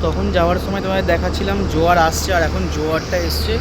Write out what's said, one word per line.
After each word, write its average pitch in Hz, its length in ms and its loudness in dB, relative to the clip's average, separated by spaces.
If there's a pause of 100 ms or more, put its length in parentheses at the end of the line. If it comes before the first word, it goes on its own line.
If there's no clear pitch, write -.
তখন 175 200 0 (120)
যাওয়ার 175 280 2
সময় 190 200 -4
তোমাদের 190 280 0
দেখাচ্ছিলাম 185 460 0 (140)
জোয়ার 170 260 4 (100)
আসছে, - 280 -4
আর 170 120 2
এখন 185 140 -2 (140)
জোয়ারটা 156 400 -2 (120)
এসছে। - 320 -2